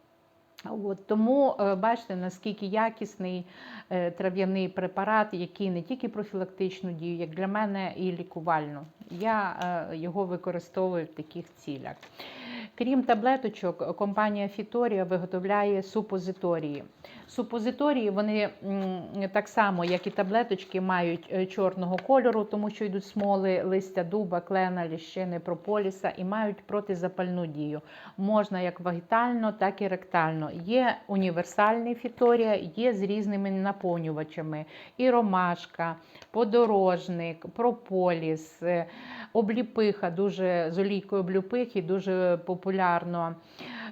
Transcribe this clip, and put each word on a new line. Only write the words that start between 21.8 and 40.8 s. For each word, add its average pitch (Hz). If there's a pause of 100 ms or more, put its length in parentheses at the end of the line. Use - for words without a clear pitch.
кольору, 240
тому 214
що 214
йдуть 196
смоли, 196
листя 190
дуба, 180
клена, 180
ліщини, 170
прополіса 190
і 185
мають 208
протизапальну 180
дію. 151 (380)
Можна 202
як 180
вагітально, 220
так 196
і 196
ректально. 160 (140)
Є 233 (100)
універсальний 202
Фіторія, 240 (220)
є 240
з 196
різними 202
наповнювачами. 165 (320)
І 254
ромашка, 180 (340)
подорожник, 185
прополіс, 180
е, 170 (460)
обліпиха, 214
дуже, 180
з 170
олійкою 196